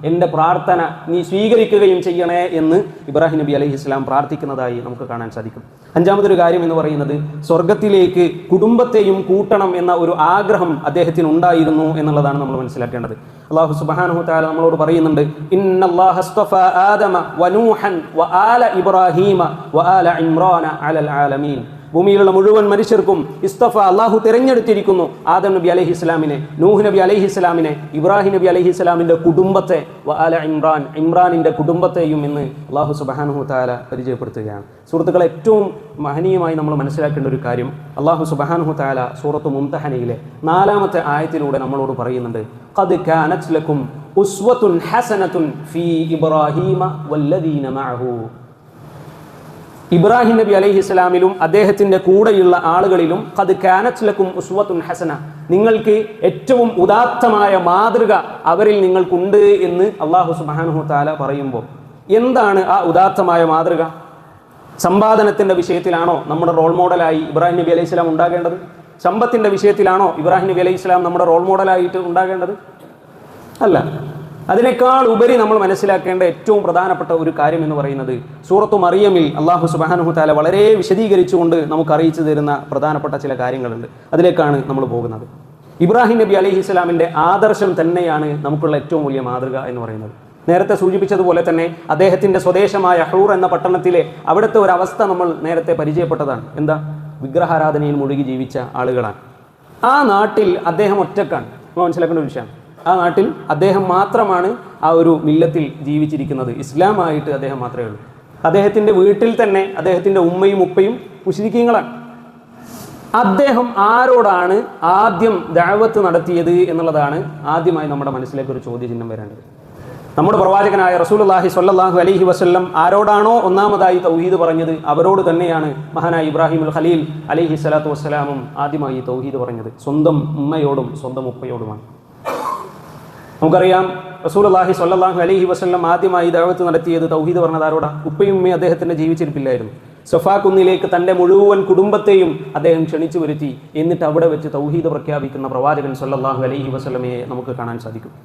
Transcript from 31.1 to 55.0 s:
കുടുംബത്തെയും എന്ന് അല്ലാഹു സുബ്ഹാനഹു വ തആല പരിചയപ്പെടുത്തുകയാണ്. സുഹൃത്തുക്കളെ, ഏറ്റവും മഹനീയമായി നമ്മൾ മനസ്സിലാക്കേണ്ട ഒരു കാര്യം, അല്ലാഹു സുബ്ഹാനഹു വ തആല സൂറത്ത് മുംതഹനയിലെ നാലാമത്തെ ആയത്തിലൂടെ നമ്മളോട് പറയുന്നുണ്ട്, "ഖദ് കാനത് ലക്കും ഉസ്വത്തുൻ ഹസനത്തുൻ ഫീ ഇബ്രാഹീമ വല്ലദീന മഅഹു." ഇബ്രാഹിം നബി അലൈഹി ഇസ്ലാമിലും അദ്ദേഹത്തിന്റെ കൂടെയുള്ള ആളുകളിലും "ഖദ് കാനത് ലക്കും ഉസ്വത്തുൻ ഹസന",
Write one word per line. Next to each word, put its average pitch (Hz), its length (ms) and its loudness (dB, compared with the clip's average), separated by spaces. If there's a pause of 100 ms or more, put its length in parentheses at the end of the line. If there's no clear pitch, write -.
കുടുംബത്തെയും 160 760 -2
എന്ന് 147 160 -4
അല്ലാഹു 135 520 -6
സുബ്ഹാനഹു 143 480 -6
വ - 20 -6
തആല 127 340 -4 (140)
പരിചയപ്പെടുത്തുകയാണ്. 113 720 -8 (280)
സുഹൃത്തുക്കളെ, 170 340 0
ഏറ്റവും 190 480 0 (260)
മഹനീയമായി 165 560 -2
നമ്മൾ 151 200 -2
മനസ്സിലാക്കേണ്ട 147 520 -4
ഒരു 139 180 -4
കാര്യം, 120 280 -6 (240)
അല്ലാഹു 156 260 0
സുബ്ഹാനഹു 156 480 -4
വ 151 40 -4
തആല 135 320 -4 (140)
സൂറത്ത് 151 260 -4
മുംതഹനയിലെ 139 680 -6 (260)
നാലാമത്തെ 185 600 0
ആയത്തിലൂടെ 147 520 -4
നമ്മളോട് 135 400 -4
പറയുന്നുണ്ട്, 117 480 -6 (340)
"ഖദ് 180 260 0
കാനത് 160 500 0
ലക്കും 151 340 -4 (280)
ഉസ്വത്തുൻ 202 600 2
ഹസനത്തുൻ 180 760 -2 (180)
ഫീ 165 320 -2 (120)
ഇബ്രാഹീമ 160 920 -2
വല്ലദീന 151 600 -2
മഅഹു." 123 600 -6 (1600)
ഇബ്രാഹിം 226 460 4
നബി 202 160 2
അലൈഹി 196 240 4
ഇസ്ലാമിലും 185 640 2
അദ്ദേഹത്തിന്റെ 196 560 2
കൂടെയുള്ള 185 680 4
ആളുകളിലും 180 760 0
"ഖദ് 190 240 2
കാനത് 208 440 2
ലക്കും 196 280 0
ഉസ്വത്തുൻ 185 440 -4
ഹസന", 160 380 -6 (340)